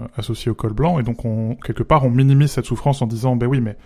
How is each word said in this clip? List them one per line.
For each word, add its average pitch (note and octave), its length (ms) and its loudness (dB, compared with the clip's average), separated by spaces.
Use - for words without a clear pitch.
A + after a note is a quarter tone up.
associée A2+ 340 -6
au G#2+ 40 0
col A2 180 -4
blanc, D3+ 260 0
et B2+ 40 0
donc A#2 240 -4
on, A2 300 -2
quelque - 260 -6
part, D3+ 220 2
on C3+ 60 4
minimise C3+ 420 4
cette B2 120 -4
souffrance C3+ 380 -2
en A#2+ 40 0
disant, « A#2 300 -2
Ben A#2+ 100 0
oui, C3 140 2
mais G#2+ 260 -4